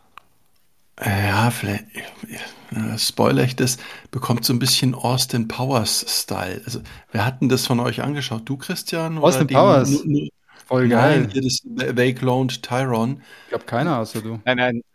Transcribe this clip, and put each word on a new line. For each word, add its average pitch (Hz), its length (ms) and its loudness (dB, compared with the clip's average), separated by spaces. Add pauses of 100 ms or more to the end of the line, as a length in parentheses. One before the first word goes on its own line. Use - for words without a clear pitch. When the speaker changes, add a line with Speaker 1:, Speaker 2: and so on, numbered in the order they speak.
(1040)
Speaker 1:
ja, 101 480 2
vielleicht, 101 340 -4 (880)
äh, 110 260 -4
spoiler 131 460 2
ich 127 120 0
das, - 220 0 (340)
bekommt 120 340 -2
so 135 80 2
ein 120 60 0
bisschen 127 360 2
Austin 123 520 -2
Powers-Style. 107 1200 -4
Also, 117 160 -8 (300)
wer 107 140 0
hat 131 160 -4
denn 127 80 2
das 127 160 2
von 120 140 0
euch 120 220 -2
angeschaut? 123 440 -6
Du, 135 120 -6
Christian? 165 600 -6
Oder 147 80 2
Speaker 2:
Austin 147 220 6
Speaker 1:
die 123 60 -2
Speaker 2:
Powers? 143 360 6
Speaker 1:
Nu-, 143 160 2
Nu-, 151 220 0 (380)
Speaker 2:
Voll 127 220 2
Speaker 1:
nein, 131 360 6
Speaker 2:
geil. 107 80 -2
Speaker 1:
hier 135 100 -2
das 131 200 -2 (340)
They 123 180 4
Cloned 127 500 0
Tyrone. 127 580 -2 (240)
Speaker 2:
Ich - 40 -20
glaub, 117 180 -6
keiner 135 320 0
außer 110 220 -6
du. 110 240 -10
Speaker 3:
Nein, 123 120 2
nein, 123 240 0 (140)